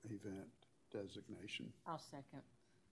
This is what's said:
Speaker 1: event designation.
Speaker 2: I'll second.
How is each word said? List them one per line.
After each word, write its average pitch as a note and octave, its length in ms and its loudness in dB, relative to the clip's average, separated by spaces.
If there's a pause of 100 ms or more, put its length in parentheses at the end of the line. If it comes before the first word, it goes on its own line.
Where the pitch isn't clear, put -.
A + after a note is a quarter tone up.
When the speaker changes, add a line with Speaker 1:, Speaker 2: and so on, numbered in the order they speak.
Speaker 1:
event G2+ 420 2 (440)
designation. G2+ 800 2 (160)
Speaker 2:
I'll D#3+ 120 4
second. C#3 420 -4 (520)